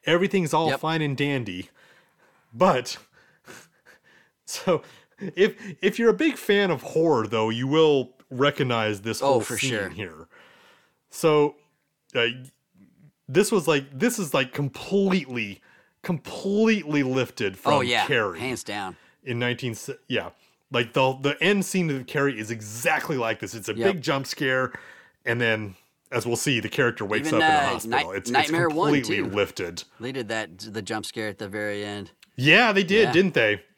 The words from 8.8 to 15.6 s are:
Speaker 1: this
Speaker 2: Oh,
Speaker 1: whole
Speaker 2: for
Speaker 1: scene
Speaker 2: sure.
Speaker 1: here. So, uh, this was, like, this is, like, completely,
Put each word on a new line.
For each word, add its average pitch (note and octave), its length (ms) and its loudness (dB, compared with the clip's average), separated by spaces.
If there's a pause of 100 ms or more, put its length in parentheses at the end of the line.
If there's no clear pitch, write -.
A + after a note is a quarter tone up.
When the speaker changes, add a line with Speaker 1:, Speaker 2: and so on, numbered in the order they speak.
Speaker 1:
this A2 200 -4
Speaker 2:
Oh, C3 120 0
Speaker 1:
whole A#2 80 4
Speaker 2:
for A2+ 160 -6
Speaker 1:
scene C3+ 140 -2
Speaker 2:
sure. G2+ 180 -4
Speaker 1:
here. E2 380 -12 (840)
So, D3+ 460 2 (600)
uh, A#2 120 2 (1000)
this E3+ 240 2
was, F3+ 160 2
like, C#3+ 180 2 (120)
this A#3 220 0
is, D#3+ 140 -4
like, C3+ 200 0
completely, C#3+ 1080 -2 (420)